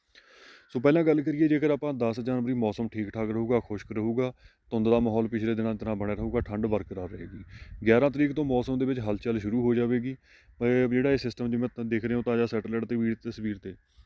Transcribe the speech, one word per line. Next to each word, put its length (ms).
ਸੋ 60
ਪਹਿਲਾਂ 240
ਗੱਲ 180
ਕਰੀਏ, 260
ਜੇਕਰ 220
ਆਪਾਂ 240
ਦਸ 260
ਜਨਵਰੀ, 340
ਮੌਸਮ 340
ਠੀਕ 220
ਠਾਕ 200
ਰਹੂਗਾ, 300
ਖੁਸ਼ਕ 320
ਰਹੂਗਾ, 420
ਧੁੰਦ 180
ਦਾ 100
ਮਾਹੌਲ 280
ਪਿਛਲੇ 280
ਦਿਨਾਂ 160
ਦੀ 60
ਤਰ੍ਹਾਂ 180
ਬਣਿਆ 200
ਰਹੂਗਾ, 240
ਠੰਡ 260
ਬਰਕਰਾਰ 440
ਰਹੇਗੀ। 340
ਗਿਆਰਾਂ 260
ਤਰੀਕ 220
ਤੋਂ 120
ਮੌਸਮ 340
ਦੇ 60
ਵਿੱਚ 140
ਹਲਚਲ 400
ਸ਼ੁਰੂ 220
ਹੋ 120
ਜਾਵੇਗੀ। 400
ਅਹ 720
ਜਿਹੜਾ 240
ਇਹ 60
ਸਿਸਟਮ, 340
ਜਿਵੇਂ 240
ਤੁਸੀਂ 140
ਦੇਖ 160
ਰਹੇ 100
ਹੋ, 60
ਤਾਜ਼ਾ 240
ਸੈਟੇਲਾਈਟ 400
ਤੇ 100
ਵੀਡ-, 340
ਤਸਵੀਰ 280
ਤੇ, 160